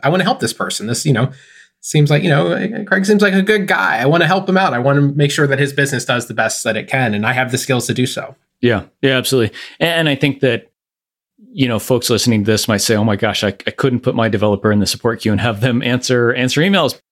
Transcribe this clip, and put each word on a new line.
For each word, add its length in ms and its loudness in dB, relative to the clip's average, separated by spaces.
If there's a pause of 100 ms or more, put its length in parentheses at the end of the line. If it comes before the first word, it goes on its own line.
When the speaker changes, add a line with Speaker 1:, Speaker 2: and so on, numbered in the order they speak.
Speaker 1:
I 60 2
wanna 140 2
help 160 0
this 140 -2
person. 340 -8
This, 180 -4
you 80 4
know, 180 0 (500)
seems 280 2
like, 140 2
you 60 0
know, 560 -2
Craig 200 -2
seems 160 4
like 120 2
a 100 4
good 240 0
guy. 300 0
I 100 0
wanna 200 4
help 220 0
him 80 2
out. 160 2
I 60 -2
wanna 220 2
make 300 2
sure 140 0
that 140 0
his 140 0
business 320 -2
does 220 -2
the 60 -10
best 300 -2
that 120 -2
it 120 -6
can, 260 0
and 120 -2
I 80 0
have 180 -2
the 60 -2
skills 300 -2
to 60 -2
do 140 0
so." 280 -10 (260)
Speaker 2:
Yeah, 240 2 (160)
yeah, 160 2
absolutely. 380 0 (240)
And, 100 0
and 200 0
I 60 0
think 240 -2
that, 320 -2 (800)
you 160 0
know, 100 0
folks 320 -2
listening 340 2
to 80 0
this 160 0
might 140 0
say, 140 0
"Oh 80 2
my 120 2
gosh, 280 -2
I, 60 2
I 220 -8
couldn't 280 0
put 160 -2
my 120 2
developer 440 0
in 80 2
the 80 0
support 340 -4
queue 100 0
and 80 0
have 220 -2
them 220 0
answer, 500 0
answer 280 0
emails," 380 0 (120)